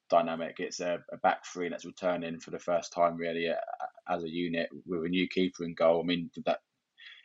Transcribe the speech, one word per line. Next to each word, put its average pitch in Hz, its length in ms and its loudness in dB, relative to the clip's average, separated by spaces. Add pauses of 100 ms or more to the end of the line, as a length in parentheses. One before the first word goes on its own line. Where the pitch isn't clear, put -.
dynamic, 82 500 2
it's 90 220 -6
a, 87 180 -2 (140)
a - 60 -12
back - 260 2
three 87 240 -4
that's 82 160 -8
returning 85 560 -2
for - 100 -14
the 85 80 -8
first 85 320 -2
time 85 240 4
really, 85 320 -2
uh, 82 80 2 (540)
as 87 160 -2
a 80 40 -4
unit 85 380 -2 (180)
with 85 200 -2
a 87 40 0
new 90 200 2
keeper 90 340 0
in 85 120 -6
goal. 85 260 6
I 82 40 -2
mean, 87 240 0 (160)
that - 140 2 (640)